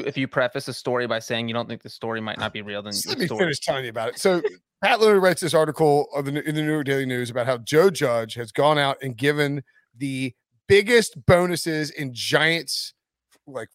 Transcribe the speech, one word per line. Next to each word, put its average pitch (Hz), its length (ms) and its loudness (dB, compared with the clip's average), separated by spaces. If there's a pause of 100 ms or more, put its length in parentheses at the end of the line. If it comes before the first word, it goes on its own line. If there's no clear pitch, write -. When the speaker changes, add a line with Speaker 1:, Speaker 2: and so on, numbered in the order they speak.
Speaker 1:
if 143 80 -6
you 135 100 -2
preface 131 440 -2
a 123 40 -8
story 123 320 -4
by 117 140 -4
saying 117 300 -4
you 113 40 -4
don't 117 140 -4
think 113 140 -12
the 120 80 -20
story 113 320 -8
might 110 160 -8
not 110 160 -6
be 107 80 -10
real, 101 200 -10
then 104 120 -10
Speaker 2:
Just 98 100 -4
Speaker 1:
the - 60 -8
Speaker 2:
let - 100 -6
me 196 60 -2
Speaker 1:
story 139 160 -4
Speaker 2:
finish 156 180 -2
telling 135 240 -4
you 120 60 -10
about 113 200 -6
it. - 100 -10
So 180 220 2 (200)
<laughs> - 200 -20
Pat 214 200 2
Leonard 208 200 6
writes 185 200 4
this 165 120 0
article 151 640 4
of 143 80 -2
the, 143 240 -6
in 151 80 -4
the 156 60 -2
New 151 100 -2
York 156 140 -2
Daily 135 200 -2
News 123 240 -4
about 120 160 -4
how 127 120 0
Joe 151 320 4
Judge 120 460 0
has 117 180 -10
gone 147 240 4
out 139 240 0
and 127 160 -8
given 143 440 0 (360)
the 131 360 -4 (340)
biggest 208 580 4
bonuses 170 680 2
in 135 220 -10
Giants, 147 800 -2 (520)
like, 127 300 -12